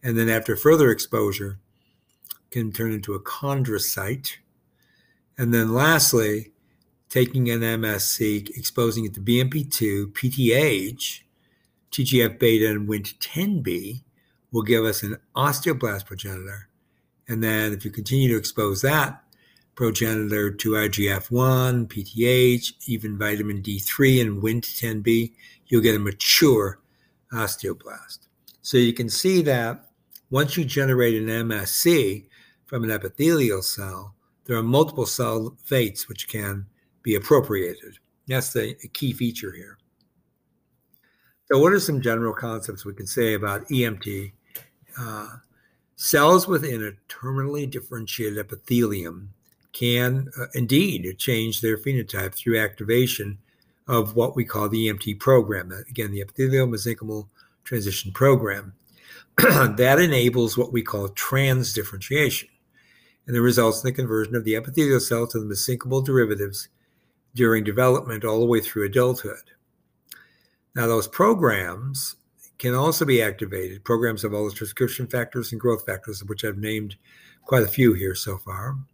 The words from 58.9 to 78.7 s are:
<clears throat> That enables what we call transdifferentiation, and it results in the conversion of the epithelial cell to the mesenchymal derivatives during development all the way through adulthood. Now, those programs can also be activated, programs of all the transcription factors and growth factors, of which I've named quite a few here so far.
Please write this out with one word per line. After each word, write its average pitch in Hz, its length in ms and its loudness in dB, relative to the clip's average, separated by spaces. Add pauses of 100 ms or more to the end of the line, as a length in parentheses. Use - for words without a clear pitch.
<clears throat> - 0 -
That 135 600 6
enables 123 580 4
what 123 160 0
we 120 80 0
call 101 280 -4
transdifferentiation, 131 1400 -2 (760)
and 123 100 -4
it 120 40 2
results 117 420 4
in 131 60 -2
the 127 80 -2
conversion 110 400 -2
of 113 80 -2
the 110 140 0
epithelial 135 420 2
cell 117 280 -2
to 117 120 -4
the 107 60 -6
mesenchymal 127 600 -2
derivatives 107 640 0 (640)
during 113 300 4
development 113 640 0
all 110 160 0
the 120 40 4
way 117 140 4
through 104 260 -4
adulthood. 123 640 -2 (1200)
Now, 117 100 0
those 113 220 0
programs 135 1120 0 (400)
can 123 180 -2
also 156 300 0
be 127 160 6
activated, 98 640 -6
programs 113 400 0
of 104 80 -4
all 104 120 -2
the 104 100 -8
transcription 120 520 -4
factors 120 440 -6
and 110 100 -10
growth 117 240 0
factors, 98 360 -8
of 101 60 -16
which 101 160 -8
I've 104 140 -4
named 107 400 -6 (480)
quite 127 180 4
a 101 40 0
few 120 260 6
here 95 220 -2
so 98 220 -6
far. 104 400 -8 (160)